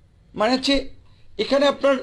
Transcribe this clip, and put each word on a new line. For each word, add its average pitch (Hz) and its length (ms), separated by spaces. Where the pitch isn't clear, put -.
মানে 220 180
হচ্ছে 262 360
এখানে 262 300
আপনার 277 360